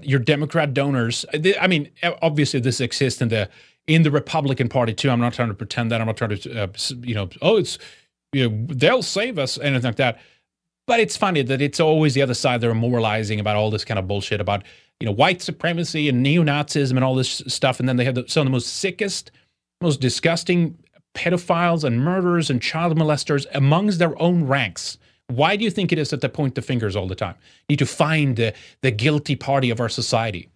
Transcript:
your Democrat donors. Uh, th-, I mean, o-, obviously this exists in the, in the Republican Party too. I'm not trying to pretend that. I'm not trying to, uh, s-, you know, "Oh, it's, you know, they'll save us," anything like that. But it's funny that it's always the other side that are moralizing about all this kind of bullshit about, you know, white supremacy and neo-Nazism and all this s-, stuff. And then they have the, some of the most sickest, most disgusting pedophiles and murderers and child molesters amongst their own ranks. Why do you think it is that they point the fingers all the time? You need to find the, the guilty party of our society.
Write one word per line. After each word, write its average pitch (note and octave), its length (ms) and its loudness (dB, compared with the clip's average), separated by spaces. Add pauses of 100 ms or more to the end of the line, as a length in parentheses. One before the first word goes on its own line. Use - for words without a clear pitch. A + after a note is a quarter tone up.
your C#3 160 2
Democrat C#3+ 540 0
donors. C3 600 0
Uh, D3+ 60 -4
th-, F#3 200 2
I F3+ 80 2
mean, D#3 220 2 (140)
o-, E3+ 180 -2
obviously D3 380 0
this A#2+ 200 -2
exists B2 420 -2
in B2 60 0
the, G#2+ 220 0 (380)
in D#3+ 160 6
the D3+ 80 4
Republican C#3 580 0
Party A#2+ 240 0
too. C3+ 160 0
I'm A#2+ 100 2
not A#2+ 140 0
trying A#2+ 140 -2
to G#2 80 -4
pretend A#2 360 -4
that. A#2 80 0
I'm A2+ 60 -2
not A2 100 -4
trying G#2+ 220 -4
to, G#2 260 -8
uh, G2 120 -4
s-, - 260 -8
you A#2+ 140 -6
know, G2+ 120 -4 (140)
"Oh, G#3+ 160 4
it's, - 220 -4 (520)
you C3+ 160 2
know, A2 220 -4
they'll E3 320 2
save G3+ 380 -4
us," C3 180 -4
anything C3+ 260 0
like A#2+ 120 -2
that. B2 240 0 (680)
But A#3 140 2
it's - 180 0
funny F3+ 240 2
that C3 200 -2
it's C#3+ 180 -2
always D#3 340 4
the C3+ 80 2
other B2+ 140 0
side B2 260 0
that A#2 80 0
are A2+ 60 0
moralizing A2 640 0
about G#2 160 0
all G#2+ 160 0
this G#2 120 -4
kind A2 140 -4
of F#2 100 -4
bullshit G2+ 320 -4
about, G2+ 240 -2 (360)
you A#2 80 -4
know, G#2+ 40 0
white D#3+ 300 2
supremacy E3 680 -4
and B2+ 140 2
neo-Nazism C#3+ 680 2
and B2+ 120 2
all C3 120 2
this C3 260 -2
s-, B2+ 120 -8
stuff. C3 260 0
And B2+ 100 0
then B2+ 80 0
they A#2+ 80 2
have C3 100 -2
the, B2+ 120 -4
some - 140 0
of C#3 40 2
the C3 60 2
most B2 260 -2
sickest, F#3+ 540 -6 (500)
most D#3+ 180 2
disgusting E3 800 2 (360)
pedophiles F3 680 0
and A#2+ 160 2
murderers F3 500 2
and B2 120 0
child D#3+ 360 0
molesters D3+ 560 0
amongst E3 460 4
their E3 220 2
own E3+ 240 4
ranks. B2+ 520 -2 (300)
Why D3 280 2
do G#3 80 -2
you A3+ 60 2
think F#3 220 -2
it D#3+ 80 0
is D3 100 -2
that C3+ 120 -4
they C#3 60 0
point C3 280 -4
the C3+ 60 -4
fingers A2 340 -2
all F#2+ 120 -2
the F#2 60 -6
time? F#2 220 -6 (320)
You D3 60 2
need C#3+ 60 0
to - 60 4
find D3+ 500 0
the, A2 180 0 (280)
the C3+ 80 2
guilty C#3+ 460 0
party C#3 340 0
of A2+ 100 -4
our A#2 100 -2
society. A2+ 680 -4